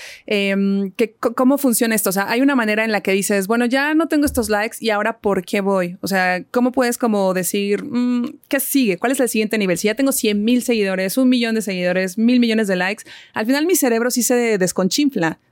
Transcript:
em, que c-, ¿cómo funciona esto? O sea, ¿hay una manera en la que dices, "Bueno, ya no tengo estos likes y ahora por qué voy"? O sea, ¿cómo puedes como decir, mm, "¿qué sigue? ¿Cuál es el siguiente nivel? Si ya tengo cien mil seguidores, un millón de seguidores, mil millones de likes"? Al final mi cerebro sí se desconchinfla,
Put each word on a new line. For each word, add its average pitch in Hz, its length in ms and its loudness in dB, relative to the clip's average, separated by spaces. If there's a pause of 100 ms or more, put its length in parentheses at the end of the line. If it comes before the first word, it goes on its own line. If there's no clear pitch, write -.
(280)
em, 196 640 0
que - 280 -2
c-, 226 140 -2
¿cómo 262 240 2
funciona 233 380 0
esto? 208 140 0
O 185 40 -2
sea, 196 160 -2
¿hay 233 120 0
una 277 140 2
manera 214 300 0
en 226 60 -2
la 202 100 0
que 190 120 -2
dices, 196 340 0
"Bueno, 233 180 0
ya 277 300 0
no 320 120 2
tengo 302 200 2
estos 226 220 -2
likes 214 300 -2
y 220 120 -2
ahora 214 280 -2
por 190 240 0
qué 202 180 -2
voy"? 190 400 -2
O 196 60 -8
sea, 185 440 0
¿cómo 247 200 0
puedes 240 280 0
como 202 340 0
decir, 202 500 -2
mm, 240 640 -4
"¿qué 269 120 -2
sigue? 233 400 0
¿Cuál 262 140 0
es 269 60 -4
el 240 100 2
siguiente 214 280 0
nivel? 185 220 2
Si 208 80 0
ya 214 80 0
tengo 269 160 0
cien 208 320 0
mil 240 180 2
seguidores, 196 560 -2
un 262 120 4
millón 233 260 2
de 220 60 0
seguidores, 180 560 -2
mil 240 220 4
millones 220 280 2
de 190 80 0
likes"? 185 300 -4 (280)
Al 226 120 -4
final 277 200 2
mi 359 100 2
cerebro 240 360 2
sí 247 100 -2
se 233 360 2
desconchinfla, 185 840 0 (120)